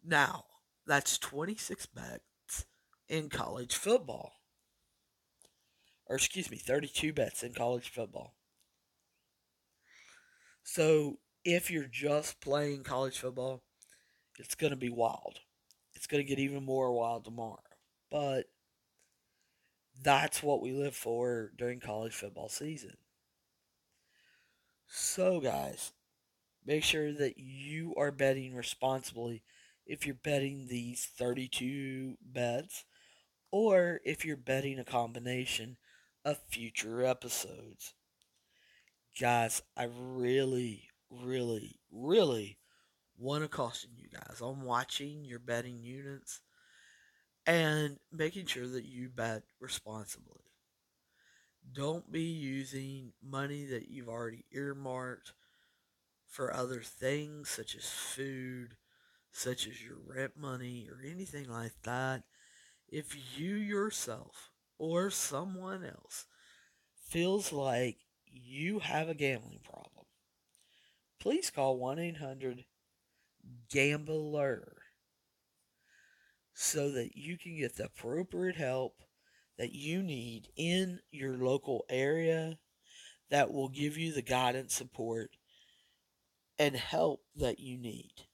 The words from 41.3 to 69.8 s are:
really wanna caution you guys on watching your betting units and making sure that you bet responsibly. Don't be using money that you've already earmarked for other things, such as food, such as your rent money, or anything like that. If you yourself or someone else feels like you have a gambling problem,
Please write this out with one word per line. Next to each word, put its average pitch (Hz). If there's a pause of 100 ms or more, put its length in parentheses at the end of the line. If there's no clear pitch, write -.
really 123 (600)
wanna 143
caution 120
you -
guys -
on 135
watching 139
your 123
betting 120
units 135 (1040)
and 151 (120)
making 165
sure 127
that 127
you 127
bet 113 (160)
responsibly. - (1300)
Don't 147
be 160
using 135 (100)
money 139
that 127
you've 120
already 117
earmarked 131 (920)
for 127
other 127
things, 147
such -
as -
food, 127 (560)
such -
as 120
your 113
rent 131
money, 127
or 120
anything 147
like 117
that. 127 (640)
If - (220)
you 180
yourself 202 (280)
or 175
someone 185
else - (840)
feels 190
like 127 (280)
you 139
have 156
a 160
gambling 135
problem, - (1120)